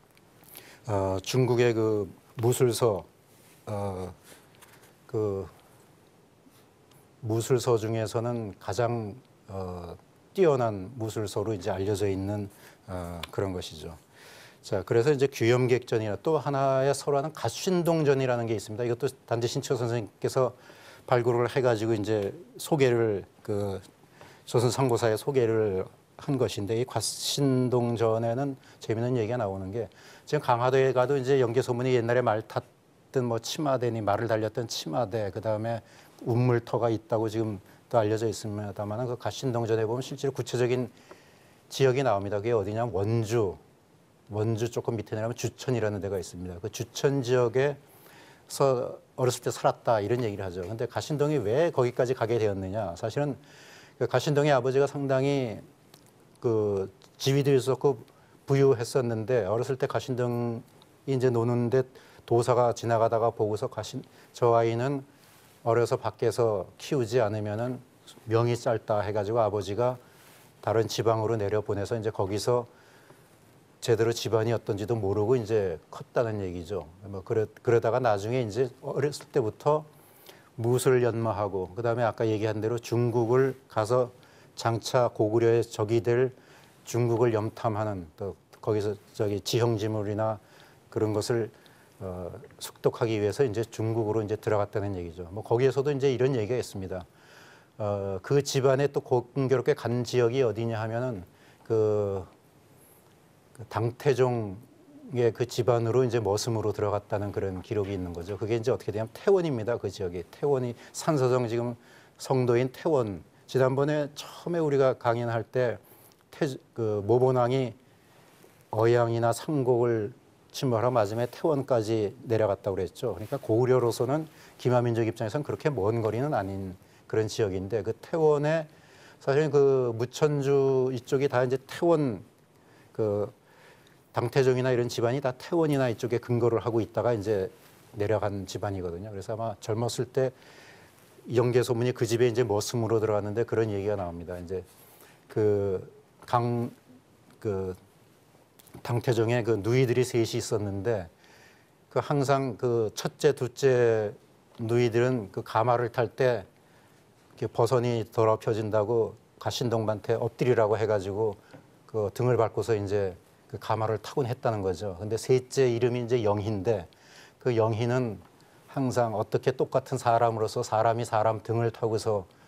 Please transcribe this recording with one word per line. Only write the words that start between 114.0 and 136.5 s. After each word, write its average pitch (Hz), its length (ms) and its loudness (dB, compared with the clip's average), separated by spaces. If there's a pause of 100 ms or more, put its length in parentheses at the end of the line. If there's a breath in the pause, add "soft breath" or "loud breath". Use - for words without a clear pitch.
처음에 - 440 -8
우리가 139 340 4
강연할 117 500 -2
때 120 340 -2 (540 loud breath)
태-, 139 240 -4 (180)
그 107 320 -2
모본왕이 123 680 4 (960 soft breath)
어양이나 117 640 4
상곡을 120 800 0 (380)
침몰하고 120 400 0
마지막에 117 400 2
태원까지 113 920 0
내려갔다고 107 520 0
그랬죠. 95 380 -4
그러니까 107 240 -8
고구려로서는 123 880 2 (300 loud breath)
김하민족 120 500 2
입장에서는 117 360 -4
그렇게 117 260 -4
먼 113 320 0
거리는 117 320 -2
아닌 98 420 -6 (320 soft breath)
그런 110 200 0
지역인데 98 560 -2
그 110 180 -4
태원에 156 640 0 (520 loud breath)
사실은 143 320 2
그 135 440 4
무천주 135 960 2
이쪽이 135 340 0
다 127 160 2
이제 127 140 0 (100)
태원 151 540 2 (720 soft breath)
그 104 380 -2 (800 loud breath)
당태종이나 127 580 2
이런 120 180 2
집안이 120 320 0
다 127 160 -2
태원이나 147 520 0
이쪽에 117 280 -2
근거를 117 420 0